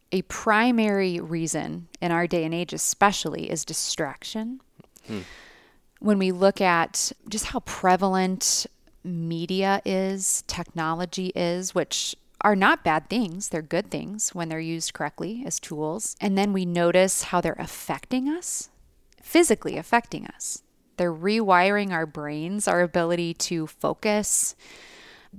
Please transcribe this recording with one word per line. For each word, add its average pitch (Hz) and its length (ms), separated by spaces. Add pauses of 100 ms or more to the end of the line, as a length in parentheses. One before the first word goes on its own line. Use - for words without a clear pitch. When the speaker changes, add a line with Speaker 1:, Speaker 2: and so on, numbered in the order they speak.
(100)
Speaker 1:
a 185 120
primary 208 1000
reason 165 680 (120)
in 175 120
our 170 140
day 170 180
and 160 100
age 170 180
especially 160 800
is 156 160
distraction. 220 920 (460)
Speaker 2:
Hmm. 104 140 (800)
Speaker 1:
When 208 200
we 185 140
look 196 300
at 170 500 (160)
just 214 180
how 262 140
prevalent 185 1040 (400)
media 180 800
is, 190 600
technology 175 920
is, 175 380
which - 420 (240)
are 208 160
not 233 260
bad 160 280
things. 196 400
They're 165 100
good 165 300
things 196 440
when 170 140
they're 160 120
used 160 340
correctly 170 500
as 175 160
tools. 156 580
And 190 200
then 202 160
we 185 100
notice 175 600
how 175 180
they're - 160
affecting 254 720
us, - 400 (520)
physically - 540
affecting 170 500
us. - 360 (340)
They're 175 160
rewiring 196 800
our 165 140
brains, 156 600
our 175 140
ability 170 540
to 160 320
focus. - 880 (840)